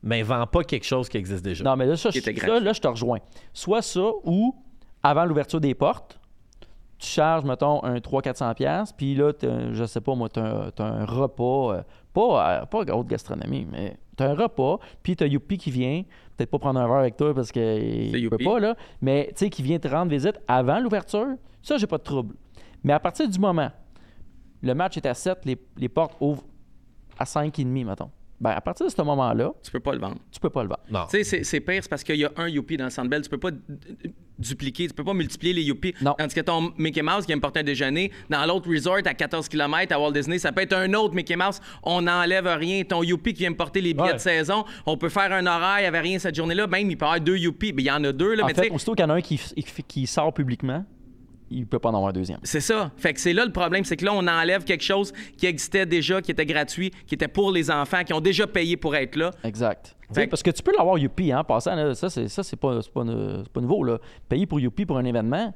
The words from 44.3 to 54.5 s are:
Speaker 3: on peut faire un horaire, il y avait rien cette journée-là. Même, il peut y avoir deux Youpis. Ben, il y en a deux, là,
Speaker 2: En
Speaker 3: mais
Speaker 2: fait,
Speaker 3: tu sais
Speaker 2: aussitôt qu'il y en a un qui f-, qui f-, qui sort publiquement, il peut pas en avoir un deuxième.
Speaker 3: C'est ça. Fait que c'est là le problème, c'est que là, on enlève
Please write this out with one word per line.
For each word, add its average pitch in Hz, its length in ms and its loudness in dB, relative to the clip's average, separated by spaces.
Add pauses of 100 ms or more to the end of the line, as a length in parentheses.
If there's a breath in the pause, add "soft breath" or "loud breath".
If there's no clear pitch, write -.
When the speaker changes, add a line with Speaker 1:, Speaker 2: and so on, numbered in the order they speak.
Speaker 3:
on 151 120 0
peut 165 120 -2
faire 190 220 2
un 185 140 2
horaire, 180 340 2
il 202 40 2
y 185 40 2
avait 165 140 2
rien 175 180 0
cette 170 160 -2
journée-là. 170 320 0
Même, 190 240 2
il 143 60 -4
peut 151 80 0
y - 20 4
avoir 165 140 2
deux 175 160 4
Youpis. 175 340 0
Ben, 143 100 -2
il 131 60 2
y 143 40 2
en 147 120 2
a 139 80 2
deux, 170 240 2
là, 214 80 2
Speaker 2:
En - 40 4
Speaker 3:
mais 156 60 0
Speaker 2:
fait, 180 100 4
Speaker 3:
tu 226 40 2
sais 202 60 -2
Speaker 2:
aussitôt 190 220 -2
qu'il 180 100 4
y - 20 2
en 151 40 4
a - 40 4
un 180 60 2
qui - 160 -2
f-, - 160 -8
qui - 80 -6
f-, - 260 -10
qui 131 200 -4
sort 156 260 0
publiquement, 131 500 -2 (720)
il 123 120 -6
peut 127 100 -2
pas 117 120 2
en 113 60 2
avoir 98 140 2
un 95 40 -4
deuxième. 92 280 -4
Speaker 3:
C'est - 200 -2
ça. 208 360 0
Fait 160 160 0
que - 60 -6
c'est 175 140 2
là 214 120 4
le 220 60 -2
problème, 180 320 2
c'est 170 120 -2
que 156 100 -4
là, 202 100 2
on 185 100 2
enlève 175 380 2